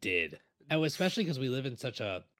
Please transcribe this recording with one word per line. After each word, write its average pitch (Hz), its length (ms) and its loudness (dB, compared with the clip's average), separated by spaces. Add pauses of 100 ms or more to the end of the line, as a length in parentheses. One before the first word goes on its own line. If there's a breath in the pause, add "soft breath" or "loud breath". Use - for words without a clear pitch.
did. 85 400 2 (280)
And 156 160 2
especially 180 400 2
'cause 160 140 -2
we 131 100 -2
live 131 160 -2
in 127 120 -4
such 123 240 -6
a, 95 240 -4 (160)